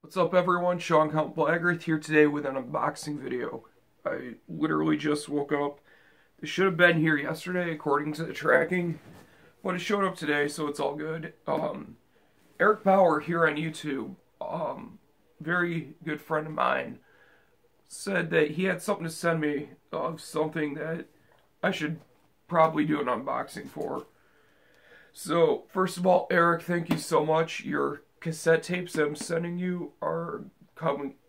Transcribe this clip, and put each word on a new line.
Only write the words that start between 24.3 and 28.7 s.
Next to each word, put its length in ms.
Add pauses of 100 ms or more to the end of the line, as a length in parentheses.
So, 560
first 300
of 80
all, 240
Eric, 320
thank 260
you 100
so 260
much. 360
Your 420 (180)
cassette 420
tapes 340